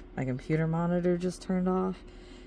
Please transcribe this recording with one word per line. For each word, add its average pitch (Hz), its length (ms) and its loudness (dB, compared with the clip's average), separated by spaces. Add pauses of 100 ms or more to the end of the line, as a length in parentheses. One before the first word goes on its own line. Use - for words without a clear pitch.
(180)
my 131 80 -2
computer 156 400 0
monitor 175 520 2
just 180 240 -4
turned 185 280 2
off. 185 340 0 (440)